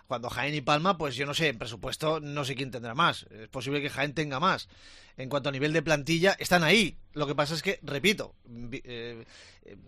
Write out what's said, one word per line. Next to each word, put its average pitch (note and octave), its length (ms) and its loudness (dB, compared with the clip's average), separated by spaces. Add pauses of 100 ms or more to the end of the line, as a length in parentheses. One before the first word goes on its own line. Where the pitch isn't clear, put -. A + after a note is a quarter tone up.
Cuando A#2 240 -4
Jaén C3 240 -2
y D3 80 -4
Palma, D#3 340 4
pues D3+ 180 -4
yo C3+ 120 -2
no C#3+ 80 -4
sé, D#3+ 140 2
en A#2+ 100 -2
presupuesto C3 640 -2
no C#3+ 260 -4
sé C3+ 80 -4
quién C3 160 -6
tendrá A#2 240 -8
más. D#3 360 2
Es G#2+ 180 -18
posible C#3 340 -4
que D3+ 80 -4
Jaén C3+ 240 -2
tenga C#3+ 260 -2
más. E3+ 300 0 (480)
En B2+ 100 -8
cuanto C#3+ 220 0
a - 20 -2
nivel C#3+ 220 0
de E3 80 4
plantilla, D#3+ 560 4
están F3 260 4
ahí. F3 320 6 (160)
Lo D3 140 0
que C#3+ 80 0
pasa D3 200 0
es D3+ 80 -4
que, G3 200 -2
repito, C#3+ 520 0 (100)
vi-, A#2+ 400 -10
eh, A#2+ 400 -12 (400)
eh, - 120 -18 (120)